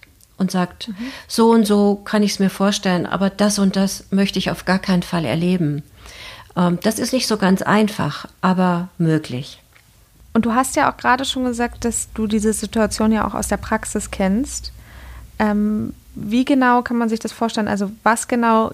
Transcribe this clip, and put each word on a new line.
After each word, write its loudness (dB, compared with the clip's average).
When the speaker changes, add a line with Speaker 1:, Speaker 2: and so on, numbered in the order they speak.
Speaker 1:
und 0
sagt, -4
Speaker 2:
Mhm. -10
Speaker 1:
„So 4
und 6
so 4
kann 0
ich's 0
mir 4
vorstellen, 0
aber 0
das 2
und 2
das -2
möchte 0
ich -2
auf -8
gar 2
keinen 0
Fall -2
erleben.“ 0
Ähm, 2
das 0
ist -2
nicht 0
so 0
ganz 2
einfach, 0
aber 2
möglich. -2
Speaker 2:
Und 2
du 0
hast 0
ja 4
auch -20
gerade 0
schon -4
gesagt, -4
dass -4
du -2
diese 2
Situation 0
ja 2
auch -6
aus -4
der -2
Praxis -6
kennst. -2
Ähm, 0
wie -2
genau 4
kann -4
man 0
sich -2
das -8
vorstellen? -2
Also -2
was 0
genau 2